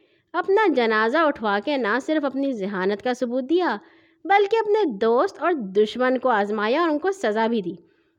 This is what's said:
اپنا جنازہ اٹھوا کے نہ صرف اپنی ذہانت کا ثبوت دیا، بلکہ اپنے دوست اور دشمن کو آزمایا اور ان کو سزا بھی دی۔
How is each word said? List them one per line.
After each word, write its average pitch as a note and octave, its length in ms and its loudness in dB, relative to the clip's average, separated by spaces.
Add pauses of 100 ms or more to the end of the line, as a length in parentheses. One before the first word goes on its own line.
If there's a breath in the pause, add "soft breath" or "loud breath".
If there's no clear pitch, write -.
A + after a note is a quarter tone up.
(320 soft breath)
اپنا G4 340 2 (100)
جنازہ A3+ 420 2
اٹھوا A3+ 460 0
کے D4 120 -2
نہ A3+ 260 0
صرف D#4 220 0
اپنی C4+ 280 -2
ذہانت G3+ 500 -2
کا B3 120 -2
ثبوت B3+ 360 -4
دیا، E4 260 0 (480 soft breath)
بلکہ G4+ 320 4
اپنے G#4+ 400 2
دوست A#3 420 0
اور E4 140 0
دشمن A#3 680 0
کو B3+ 100 0
آزمایا G#3+ 520 0
اور E4+ 80 2
ان D4 100 0
کو F#4+ 140 -2
سزا A3+ 340 -2
بھی A#3 140 0
دی۔ F3+ 140 -6 (440 soft breath)